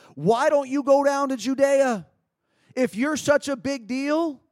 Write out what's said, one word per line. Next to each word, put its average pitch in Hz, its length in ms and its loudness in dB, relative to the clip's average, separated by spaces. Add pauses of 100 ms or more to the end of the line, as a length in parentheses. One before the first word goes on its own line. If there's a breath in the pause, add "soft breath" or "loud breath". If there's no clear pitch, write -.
(160 loud breath)
Why 233 340 2
don't 285 180 0
you 269 140 -2
go 277 200 4
down 277 280 0
to 262 60 -2
Judea? 262 720 0 (680 soft breath)
If 247 200 0
you're 285 220 -2
such 285 320 0
a 277 80 -4
big 247 300 -8
deal, 285 640 -2